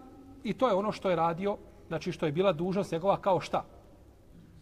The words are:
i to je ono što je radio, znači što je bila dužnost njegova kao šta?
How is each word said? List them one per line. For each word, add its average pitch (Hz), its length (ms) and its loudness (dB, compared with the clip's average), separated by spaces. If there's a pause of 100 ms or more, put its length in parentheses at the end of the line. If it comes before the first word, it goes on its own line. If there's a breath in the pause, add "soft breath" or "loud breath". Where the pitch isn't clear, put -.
(440)
i 208 80 -2
to 254 160 2
je 202 60 4
ono 202 180 2
što - 180 -2
je 170 60 2
radio, 170 400 0 (320)
znači 165 240 -4
što - 140 -2
je 147 60 0
bila 185 200 4
dužnost 175 400 -2
njegova 165 280 2
kao 185 200 4
šta? - 240 -2 (960)